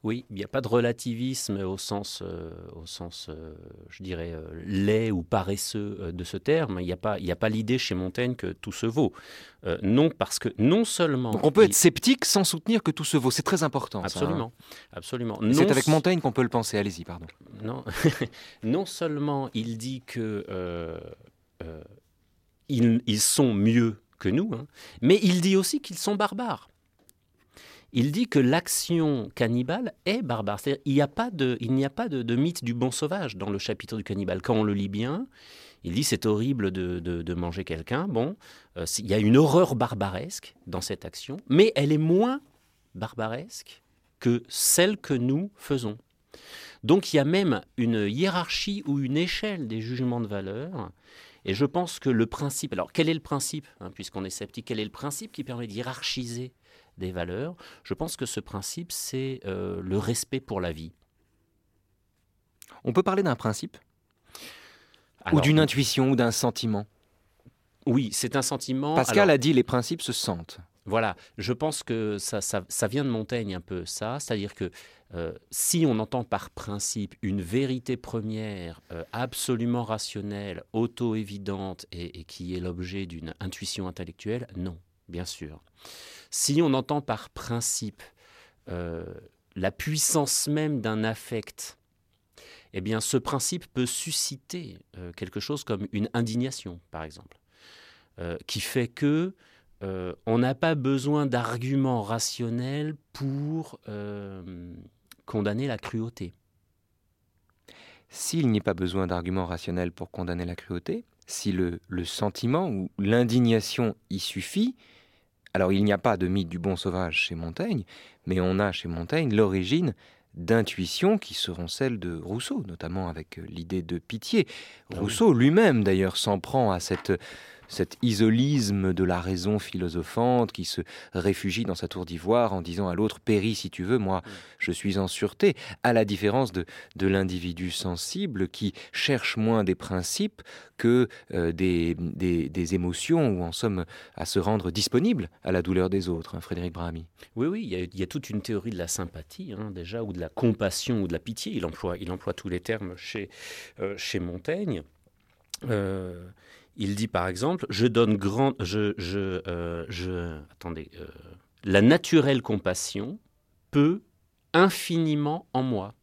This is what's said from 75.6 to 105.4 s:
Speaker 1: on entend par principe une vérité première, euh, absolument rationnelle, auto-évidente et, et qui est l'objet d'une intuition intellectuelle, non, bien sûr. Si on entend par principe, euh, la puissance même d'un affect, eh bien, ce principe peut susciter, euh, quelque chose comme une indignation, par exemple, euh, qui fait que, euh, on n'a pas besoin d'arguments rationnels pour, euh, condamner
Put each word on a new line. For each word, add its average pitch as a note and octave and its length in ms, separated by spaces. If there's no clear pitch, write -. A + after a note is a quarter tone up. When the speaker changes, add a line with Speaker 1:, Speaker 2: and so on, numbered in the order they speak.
Speaker 1:
on A#2+ 140
entend A2 260
par - 240
principe - 760
une G2 200
vérité B2+ 540
première, G#2+ 840
euh, E2 100
absolument A#2+ 720
rationnelle, G#2 800
auto-évidente G2+ 1200
et, F2 280
et E2 40
qui F2+ 320
est F2+ 40
l'objet F2+ 440
d'une D#2+ 360
intuition F#2+ 480
intellectuelle, G#2 580
non, F2+ 220
bien F2 160
sûr. D2+ 360
Si D3 320
on D3 100
entend C#3 280
par - 300
principe, - 720
euh, E2+ 360
la F#2 160
puissance - 760
même D3+ 320
d'un A2 220
affect, - 760
eh G2 80
bien, G#2+ 200
ce - 160
principe C#3+ 560
peut B2+ 140
susciter, - 880
euh, F2 140
quelque F#2+ 280
chose D3 240
comme G2+ 280
une G#2 220
indignation, A#2 640
par D#2+ 120
exemple, D#2 360
euh, E2+ 160
qui - 140
fait A#2+ 280
que, D#3+ 460
euh, F#2 320
on A2+ 120
n'a B2+ 160
pas D#3+ 200
besoin C#3 520
d'arguments B2 760
rationnels B2 920
pour, D3 680
euh, G2+ 540
condamner G#2+ 400